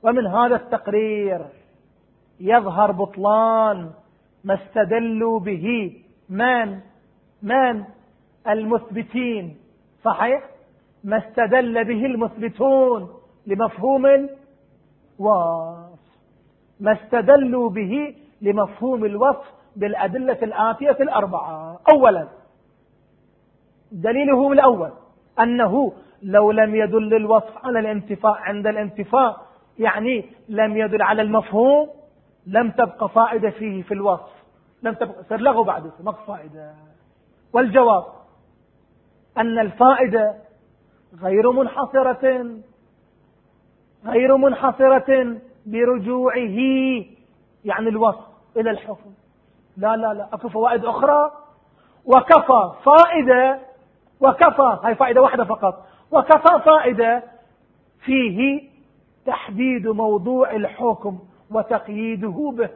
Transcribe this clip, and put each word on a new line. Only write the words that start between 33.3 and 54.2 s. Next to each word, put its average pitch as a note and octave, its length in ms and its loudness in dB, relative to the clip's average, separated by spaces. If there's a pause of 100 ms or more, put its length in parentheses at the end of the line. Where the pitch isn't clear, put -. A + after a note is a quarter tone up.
فيه G3 340 -10
في - 100 -6
الوصف، G3 380 -4 (520)
لم A3+ 100 -4
تبقى، G#3+ 360 -8
صار G#3+ 100 -6
لغو A3+ 240 2
بعد، D#3+ 280 -6 (120)
ما G#3 80 -8
فائدة. D#3 640 -18 (800)
والجواب A#3+ 520 2 (1300)
أن A3+ 220 -2
الفائدة A3 760 2 (840)
غير G3+ 300 2
منحصرة، B3+ 960 -2 (1600)
غير B3 320 4
منحصرة C4 1000 2 (280)
برجوعه، A#3+ 960 -2 (1040)
يعني G#3+ 240 -4
الوصف، A3 360 -2 (320)
إلى A3+ 140 -2
الحكم. G#3 380 -12 (680)
لا، G#3+ 180 0
لا، A3 180 -4
لا، G3+ 200 -10
أكو A3+ 160 -10
فوائد A#3 360 -2
أخرى. D4 460 2 (760)
وكفى B3+ 640 6 (120)
فائدة، C4+ 760 6 (600)